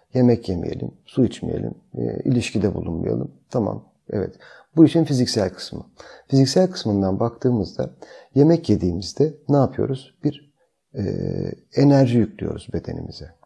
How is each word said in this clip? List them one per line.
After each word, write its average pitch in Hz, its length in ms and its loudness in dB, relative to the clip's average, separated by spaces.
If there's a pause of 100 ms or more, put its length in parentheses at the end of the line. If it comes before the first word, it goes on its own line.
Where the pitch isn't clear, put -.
(140)
yemek 123 340 2
yemeyelim, 85 420 -6 (140)
su 135 200 0
içmeyelim, - 500 -6 (200)
e, 120 300 -6
ilişkide 110 500 0
bulunmayalım. 90 560 -4 (200)
Tamam, 107 340 -4 (260)
evet. 92 240 -6 (420)
Bu 165 80 10
işin 156 200 4
fiziksel 123 460 0
kısmı. - 360 -14 (420)
Fiziksel 135 420 4
kısmından 98 500 -2
baktığımızda 113 720 -2 (440)
yemek 160 340 4
yediğimizde 101 680 0 (140)
ne 139 80 2
yapıyoruz? 131 680 -2
Bir, - 300 -6 (400)
e, - 80 -8 (720)
enerji 135 440 4
yüklüyoruz - 540 -4
bedenimize 82 580 -10 (160)